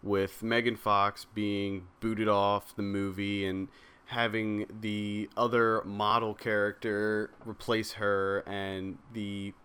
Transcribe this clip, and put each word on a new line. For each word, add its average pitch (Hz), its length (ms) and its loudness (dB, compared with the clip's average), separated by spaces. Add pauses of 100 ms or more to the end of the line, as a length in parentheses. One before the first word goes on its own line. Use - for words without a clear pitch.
with 98 400 0
Megan 117 340 2
Fox 101 580 2
being 101 520 -2 (140)
booted 110 280 0
off 101 460 4
the 104 80 -4
movie 98 600 -2
and 95 240 -2 (380)
having 110 600 -2 (140)
the 104 560 -4
other 117 480 4
model 104 480 2
character 107 960 0 (140)
replace 113 480 -2
her, 98 540 0
and 98 500 -6 (160)
the 101 400 -6 (120)